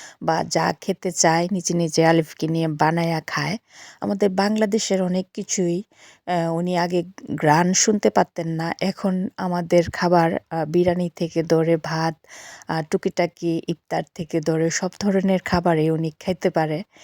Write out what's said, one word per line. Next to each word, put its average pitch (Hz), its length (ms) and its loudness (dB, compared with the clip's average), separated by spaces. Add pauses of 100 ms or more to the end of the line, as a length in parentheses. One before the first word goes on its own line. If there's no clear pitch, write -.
(220)
বা 160 220 -4
যা 170 380 -2
খেতে 185 300 -6
চায় 170 400 2
নিজে 175 220 -2
নিজে 165 320 2
আলিফকে 165 420 2
নিয়ে 165 200 0
বানায়া 160 600 0
খায়। 151 300 -4 (440)
আমাদের 202 280 0
বাংলাদেশের 202 720 0
অনেক 185 320 -2
কিছুই, 185 500 -2 (440)
আহ, 165 260 0
উনি 175 240 0
আগে 175 260 0 (320)
ঘ্রাণ 170 380 4
শুনতে 214 360 2
পারতেন 175 380 0
না, 165 340 -4
এখন 185 560 -2
আমাদের 175 460 2 (100)
খাবার, 175 420 4
আহ, 165 300 -6
বিরিয়ানি 175 500 0
থেকে 165 280 -2
ধরে 160 340 2
ভাত, 160 380 -4 (520)
আহ, 165 140 -2
টুকিটাকি 170 840 -2
ইফতার 165 360 -4 (120)
থেকে 165 260 -4
ধরে 160 280 0
সব 180 200 -4 (100)
ধরনের 190 400 2
খাবারই 170 520 2
উনি 160 180 -2
খাইতে 185 400 -4
পারে। 156 340 -2 (200)